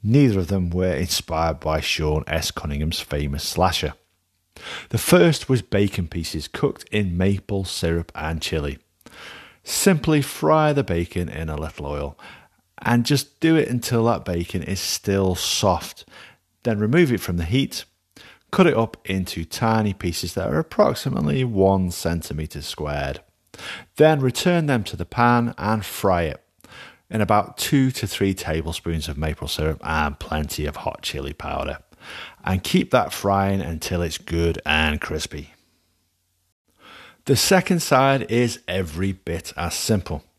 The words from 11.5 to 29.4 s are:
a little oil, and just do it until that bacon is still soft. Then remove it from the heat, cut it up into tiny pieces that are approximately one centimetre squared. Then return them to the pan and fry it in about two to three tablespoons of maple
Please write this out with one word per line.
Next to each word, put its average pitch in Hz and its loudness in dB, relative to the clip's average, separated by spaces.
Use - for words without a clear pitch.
a 78 -4
little 76 -8
oil, 71 -6
and 120 2
just - 0
do 160 4
it - 2
until 117 0
that 117 0
bacon 87 -2
is 92 -4
still 98 0
soft. - -2
Then 110 0
remove 131 4
it 107 0
from 87 -4
the 85 -2
heat, 123 -2
cut 185 6
it - 4
up - 0
into 92 -2
tiny 110 0
pieces 87 -4
that - -2
are 143 0
approximately 143 0
one 95 4
centimetre 80 -4
squared. 73 -6
Then 156 6
return 156 2
them 123 2
to - -10
the 87 -6
pan 120 4
and 107 -2
fry 90 0
it 78 -4
in 110 -4
about 104 2
two 135 2
to - -6
three 98 0
tablespoons 80 -4
of 76 -8
maple 76 -4